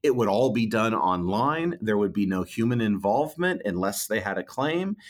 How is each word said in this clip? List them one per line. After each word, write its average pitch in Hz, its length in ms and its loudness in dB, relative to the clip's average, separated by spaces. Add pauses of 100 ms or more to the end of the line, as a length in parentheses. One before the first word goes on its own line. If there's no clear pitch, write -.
It 139 120 4
would 113 140 2
all 120 240 4
be 113 140 2
done 110 260 2
online. 104 880 0
There 110 160 0
would 101 160 0
be 101 140 0
no 92 160 0
human 117 380 -2
involvement 113 840 0
unless 98 400 -2
they 110 140 -2
had 98 180 -4
a 90 60 -6
claim, 170 520 -4 (140)